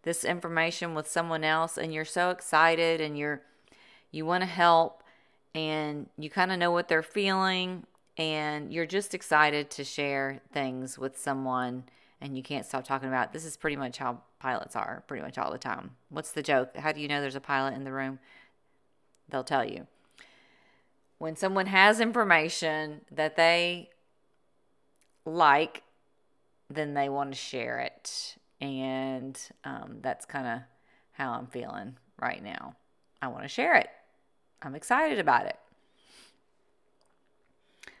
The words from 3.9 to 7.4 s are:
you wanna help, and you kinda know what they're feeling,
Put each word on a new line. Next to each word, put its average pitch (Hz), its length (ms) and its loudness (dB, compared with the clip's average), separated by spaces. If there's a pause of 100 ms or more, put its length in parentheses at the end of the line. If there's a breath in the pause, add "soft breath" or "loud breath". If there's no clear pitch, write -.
you 156 120 -6
wanna 180 220 0
help, 170 560 6 (500 soft breath)
and 156 640 -4
you 151 140 -10
kinda 185 260 0
know 175 140 2
what 175 160 2
they're 160 160 2
feeling, 185 840 0 (320)